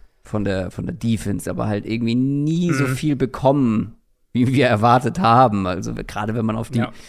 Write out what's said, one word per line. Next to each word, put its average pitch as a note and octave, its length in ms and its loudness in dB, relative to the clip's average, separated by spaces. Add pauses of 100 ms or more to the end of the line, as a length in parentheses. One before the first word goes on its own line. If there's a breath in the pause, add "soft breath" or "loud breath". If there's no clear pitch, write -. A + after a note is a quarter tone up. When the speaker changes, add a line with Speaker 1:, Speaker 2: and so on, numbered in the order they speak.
(240)
Speaker 1:
von G#2+ 220 -4
der, F#2+ 260 -4
von F#2+ 140 -8
der - 100 -6
Defense, G2+ 540 -4
aber F#2 180 -4
halt G#2 180 -2
irgendwie A#2 300 -2
nie D3 560 0
so C3+ 160 0
Speaker 2:
Mhm. C3 80 -2
Speaker 1:
viel D3 220 -2
bekommen, A#2+ 800 0 (340)
wie B2 160 2
wir C3 200 4
erwartet A#2+ 520 2
haben. A2+ 480 4
Also G2+ 260 -4
gerade A2 420 -8
wenn A#2 100 -2
man A2 100 -2
auf A2+ 140 -6
die, B2 100 -2
Speaker 2:
Ja. A#2 140 -2 (160 loud breath)